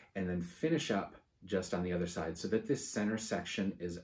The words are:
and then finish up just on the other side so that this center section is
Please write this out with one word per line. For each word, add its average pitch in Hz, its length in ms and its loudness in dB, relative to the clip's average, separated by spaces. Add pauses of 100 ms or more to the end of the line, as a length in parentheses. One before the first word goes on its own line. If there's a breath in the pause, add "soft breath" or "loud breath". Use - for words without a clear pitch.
(160 loud breath)
and 185 120 0
then 175 140 2
finish 160 500 2
up 98 240 0 (300)
just 95 280 0
on 90 100 2
the 90 100 0
other 87 140 2
side 82 300 -2
so 101 120 -2
that 110 180 2
this 135 180 2
center 107 320 0
section 98 640 -2
is 87 240 -4